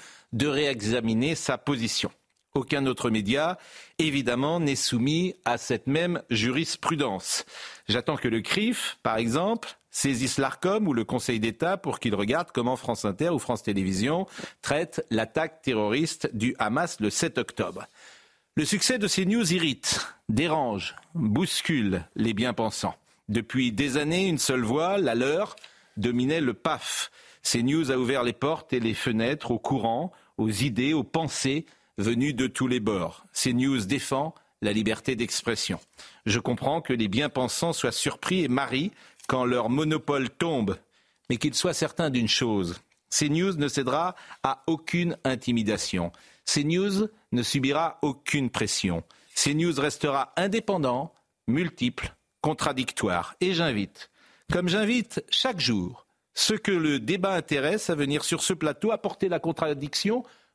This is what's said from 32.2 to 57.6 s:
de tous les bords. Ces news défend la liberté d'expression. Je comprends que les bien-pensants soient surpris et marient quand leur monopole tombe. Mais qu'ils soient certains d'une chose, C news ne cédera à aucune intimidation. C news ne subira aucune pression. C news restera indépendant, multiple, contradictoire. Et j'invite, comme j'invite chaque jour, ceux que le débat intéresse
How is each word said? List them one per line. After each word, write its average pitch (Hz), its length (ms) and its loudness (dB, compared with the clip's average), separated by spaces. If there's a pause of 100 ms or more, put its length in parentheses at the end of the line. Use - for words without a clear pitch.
de 127 120 0
tous 131 220 -2
les 123 120 2
bords. 98 540 -2
Ces 127 200 0
news 127 320 2
défend 139 500 -2 (260)
la 104 100 2
liberté 110 440 0
d'expression. 110 640 -2 (480)
Je 113 120 2
comprends 139 400 -2
que 135 140 -2
les 113 140 0
bien-pensants 131 640 0
soient 123 180 -2
surpris - 520 0
et 139 40 0
marient 131 440 0 (360)
quand 127 180 2
leur 123 240 2
monopole 143 600 0
tombe. 123 480 -2 (520)
Mais 120 80 0
qu'ils 147 160 0
soient 175 200 0
certains 156 360 -2
d'une 120 180 2
chose, 98 520 0 (300)
C 147 200 2
news 175 240 2
ne 147 140 0
cédera 143 480 0 (260)
à 135 240 -2
aucune 175 580 -2
intimidation. 110 880 0 (340)
C - 180 2
news 190 460 2 (220)
ne 123 120 2
subira 139 580 0
aucune 139 480 0
pression. 92 540 0 (320)
C 143 180 2
news 165 240 2
restera 139 580 0
indépendant, 170 800 0 (340)
multiple, 127 680 -2 (260)
contradictoire. 131 1000 0
Et 185 140 2
j'invite, 135 560 -2 (420)
comme 180 180 2
j'invite 214 600 0
chaque 240 300 0
jour, 107 480 -2 (260)
ceux - 240 2
que 208 140 -2
le 156 280 2
débat 185 360 0
intéresse 156 540 0